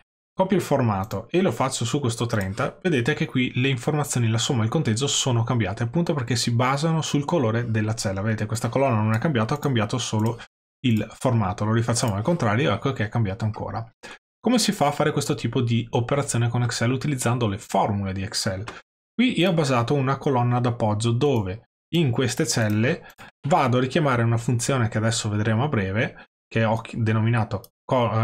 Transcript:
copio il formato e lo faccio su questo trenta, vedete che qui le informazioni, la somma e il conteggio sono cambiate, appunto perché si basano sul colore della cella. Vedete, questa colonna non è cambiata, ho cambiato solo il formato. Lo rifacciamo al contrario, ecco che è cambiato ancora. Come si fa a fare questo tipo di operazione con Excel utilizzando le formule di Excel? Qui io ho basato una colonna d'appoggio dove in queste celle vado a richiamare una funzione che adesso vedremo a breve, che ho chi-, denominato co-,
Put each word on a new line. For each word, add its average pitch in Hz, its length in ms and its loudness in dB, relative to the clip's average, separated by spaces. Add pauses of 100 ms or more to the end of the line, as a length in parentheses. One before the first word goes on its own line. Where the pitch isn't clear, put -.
(320)
copio 190 240 0
il 123 60 2
formato 101 680 0
e 180 140 2
lo 175 80 2
faccio 131 340 -2
su 143 140 0
questo 120 260 -2
trenta, 107 560 -4
vedete 151 320 2
che 151 140 -2
qui 127 240 0 (100)
le 131 60 2
informazioni, 139 600 0
la 110 120 2
somma 120 220 0
e 107 40 2
il 113 60 0
conteggio 127 340 0
sono 127 380 0
cambiate, 113 400 -2
appunto 165 320 0
perché 127 200 -2
si - 140 -2
basano 139 540 0
sul 143 220 0
colore 123 440 0
della 107 240 0
cella. 95 280 -4
Vedete, 107 260 -2
questa 113 220 -4
colonna 131 300 2
non 107 140 2
è 110 60 2
cambiata, 117 340 0
ho 143 60 -2
cambiato 120 400 0
solo - 400 -2 (480)
il 110 240 2
formato. 107 540 0
Lo 110 80 0
rifacciamo 117 420 0
al 104 80 -2
contrario, 127 500 0
ecco 131 180 -2
che 113 120 -4
è 101 60 -2
cambiato 110 360 -2
ancora. 110 420 -6 (520)
Come 240 180 2
si - 140 2
fa 143 160 2
a 143 40 2
fare 151 200 0
questo 143 240 -2
tipo 127 260 -2
di 117 300 0
operazione 117 580 0
con 120 140 0
Excel 120 280 0
utilizzando 127 540 0
le 101 140 -2
formule 101 540 -2
di 95 100 -6
Excel? 95 420 -4 (480)
Qui 233 260 2
io 185 120 4
ho - 20 2
basato 139 400 2
una 135 240 0
colonna 123 420 2
d'appoggio 113 520 0
dove 117 560 0 (260)
in 160 160 4
queste 120 380 0
celle 113 580 0 (420)
vado 143 300 2
a - 20 2
richiamare 131 440 2
una 113 160 2
funzione 120 480 0
che 110 100 -4
adesso 110 320 0
vedremo 107 340 0
a 147 40 0
breve, 107 580 -2 (220)
che 113 160 0
ho 113 180 2
chi-, - 220 -6
denominato 110 720 0 (120)
co-, 120 260 2 (120)